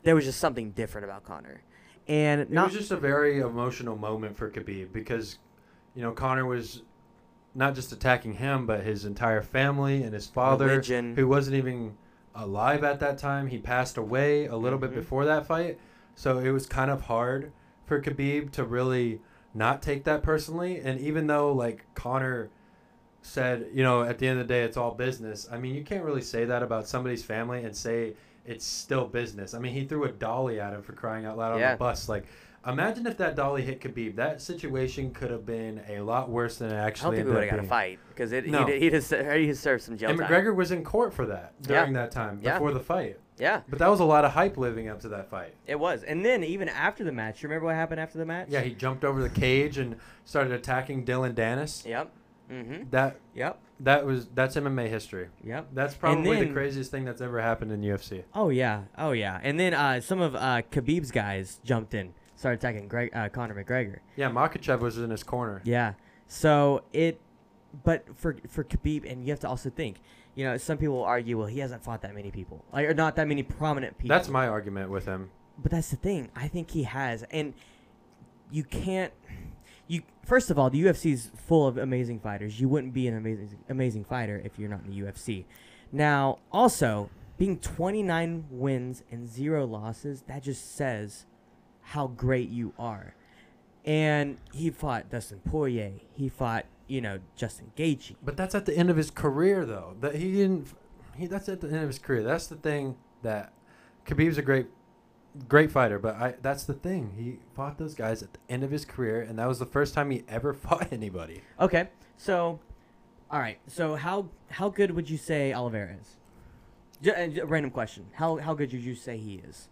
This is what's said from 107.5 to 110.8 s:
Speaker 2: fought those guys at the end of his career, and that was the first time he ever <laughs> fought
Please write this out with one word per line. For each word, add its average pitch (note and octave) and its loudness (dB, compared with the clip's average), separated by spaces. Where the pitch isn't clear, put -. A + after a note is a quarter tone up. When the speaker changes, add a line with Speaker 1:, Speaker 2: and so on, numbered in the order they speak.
Speaker 2:
fought C#3+ -6
those D3+ -8
guys A#2+ -2
at - -16
the - -20
end B2 -2
of C3+ -2
his D3 -4
career, A#2+ -2
and A2 -8
that A#2 2
was B2+ 0
the B2 -2
first C#3+ 0
time C#3+ 2
he B2 -2
ever A#2+ -2
<laughs> - -12
fought - 0